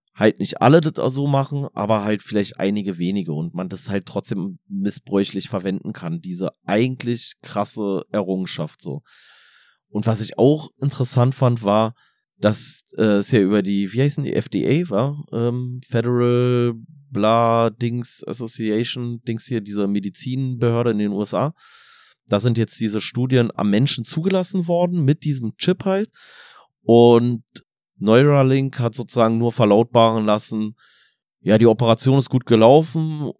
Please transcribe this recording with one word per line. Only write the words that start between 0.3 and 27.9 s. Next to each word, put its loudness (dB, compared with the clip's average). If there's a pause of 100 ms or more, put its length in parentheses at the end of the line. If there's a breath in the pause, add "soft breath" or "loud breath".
nicht -4
alle 8
das -4
auch 0
so -4
machen, -4
aber -2
halt -4
vielleicht -4
einige -4
wenige -4
und -8
man -8
das -8
halt -6
trotzdem -8 (100)
missbräuchlich -4
verwenden -6
kann, -8
diese -8 (140)
eigentlich -2
krasse -4
Errungenschaft -6
so. -10 (880 soft breath)
Und -4
was 0
ich -10
auch 2 (120)
interessant 0
fand, 0
war, 2 (460)
dass, 0 (140)
äh, 2 (160)
es 0
ja 6
über 2
die, -2
wie -2
heißen -2
die, -6
F -2
D -2 (180)
A, -12
war? -2
Ähm, -4
Federal 2 (360)
bla 2
Dings -6
Association, -4
Dings -6
hier, -4
diese -4
Medizinbehörde -2
in 0
den -2
U -4
S -6
A. -2 (760 loud breath)
Da 0
sind 0
jetzt -2
diese -2
Studien 0
am -2
Menschen 2
zugelassen -2
worden, 0
mit 0
diesem -4
Chip 0
halt. -2 (720 loud breath)
Und 6 (540)